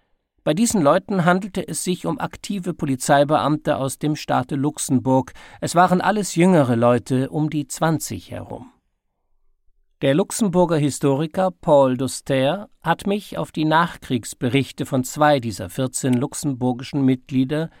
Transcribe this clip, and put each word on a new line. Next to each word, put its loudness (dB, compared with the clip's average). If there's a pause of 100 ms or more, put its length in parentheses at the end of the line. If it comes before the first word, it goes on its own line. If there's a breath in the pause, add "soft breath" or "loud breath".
(440 soft breath)
Bei 0
diesen 2
Leuten 2
handelte 0
es -8
sich -4
um -4
aktive -6
Polizeibeamte 0
aus -6
dem -2
Staate -4
Luxemburg. 0 (280 loud breath)
Es -4
waren 6
alles -2
jüngere 6
Leute 2
um -2
die -6
zwanzig -4
herum. -14 (1300)
Der 2
Luxemburger 0
Historiker -2
Paul 4
Duster -2 (120)
hat -2
mich -4
auf -6
die -2
Nachkriegsberichte 0
von -2
zwei 2
dieser -8
vierzehn -2
luxemburgischen -2
Mitglieder 0 (100)